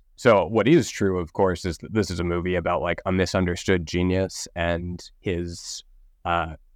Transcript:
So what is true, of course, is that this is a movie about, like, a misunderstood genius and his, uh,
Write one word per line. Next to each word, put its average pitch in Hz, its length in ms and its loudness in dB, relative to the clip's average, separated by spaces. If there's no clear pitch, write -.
So 101 320 6
what 113 220 2
is 151 200 6
true, 95 300 0
of 85 140 -6
course, 92 320 2
is 87 140 -4
that - 140 -14
this 101 200 0
is 87 80 -4
a 87 40 -2
movie 87 300 0
about, 87 260 0
like, 85 260 -2
a 95 40 -2
misunderstood 92 760 0
genius 90 680 -2
and 85 480 -4
his, 87 640 -6
uh, 85 300 -2